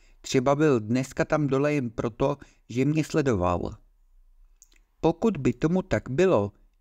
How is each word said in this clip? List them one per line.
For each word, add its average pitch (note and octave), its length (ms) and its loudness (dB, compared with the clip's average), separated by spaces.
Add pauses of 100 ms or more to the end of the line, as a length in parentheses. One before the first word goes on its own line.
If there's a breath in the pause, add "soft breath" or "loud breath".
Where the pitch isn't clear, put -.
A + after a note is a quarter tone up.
(220)
Třeba C3+ 340 0
byl D3 240 2
dneska B2+ 460 -2
tam D#3 220 -2
dole C#3 260 0
jen C3 160 -2
proto, C3+ 480 -4 (320 loud breath)
že B2 160 0
mě D3+ 180 2
sledoval. A2 760 0 (1200)
Pokud E3+ 360 0
by B2+ 160 0
tomu F3 280 0
tak - 280 -4
bylo, C3 420 2 (300)